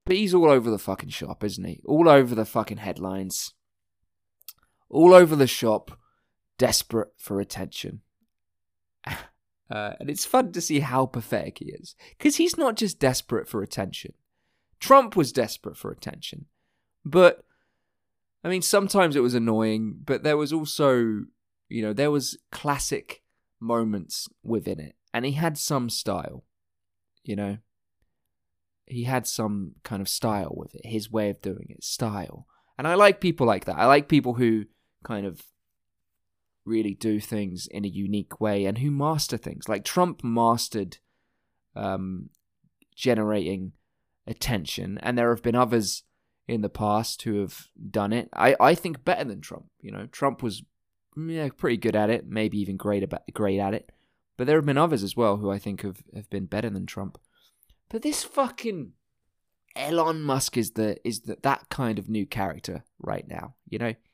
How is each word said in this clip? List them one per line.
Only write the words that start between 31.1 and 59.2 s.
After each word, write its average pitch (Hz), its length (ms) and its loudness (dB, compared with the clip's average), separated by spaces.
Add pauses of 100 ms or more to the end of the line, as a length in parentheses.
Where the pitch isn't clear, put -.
way 107 160 0
of 101 140 -8
doing 95 260 -10
it, - 160 -20
style. - 600 -8 (320)
And 139 100 -4
I 170 60 2
like 196 260 6
people 165 260 2
like 101 200 2
that. 87 100 -6
I 104 80 4
like 143 240 8
people 123 280 4
who 113 280 2 (400)
kind 101 220 -6
of 85 180 -12 (1200)
really 107 280 -2
do 107 260 -2
things 101 480 -6
in 101 200 -8
a - 20 -4
unique 98 540 -6
way 101 240 0
and 101 100 -2
who 139 140 -2
master 143 480 -2
things. - 320 -10
Like, 101 160 -4
Trump 180 360 0
mastered, 117 760 0 (760)
um, 95 540 -6 (640)
generating 101 800 -2 (540)
attention, 98 720 -6
and 123 180 -4
there 120 140 2
have 117 120 -2
been 120 120 0
others 117 480 2 (440)
in 117 140 -4
the 101 80 -4
past 107 540 -2
who 104 180 -2
have - 280 -8 (220)
done 104 220 0
it, 117 220 -4
I, 123 260 6
I 139 140 6
think, 170 280 -8
better - 220 -2
than 104 160 -10
Trump. - 240 -16 (160)
You - 120 -18
know, 101 160 -14
Trump - 340 -4
was, 107 200 -6 (540)
yeah, 160 400 -6
pretty 120 220 -2
good 104 180 0
at 107 140 2
it, 113 160 -2
maybe 107 320 -4
even 95 180 -4
great 101 260 -2
about, - 200 -8 (100)
great 98 260 -2
at 98 140 -2
it. - 180 -8 (460)
But 127 100 -4
there 156 120 4
have 151 80 0
been 139 100 0
others 151 260 2
as 98 140 -8
well 104 220 2
who 104 120 -4
I 98 80 -4
think 98 220 -8
have, 95 220 -10 (120)
have 104 140 -14
been 98 160 -6
better 107 240 -6
than 95 160 -8
Trump. 98 340 -12 (720)
But 220 140 -8
this 302 220 -4
fucking 220 680 -6 (800)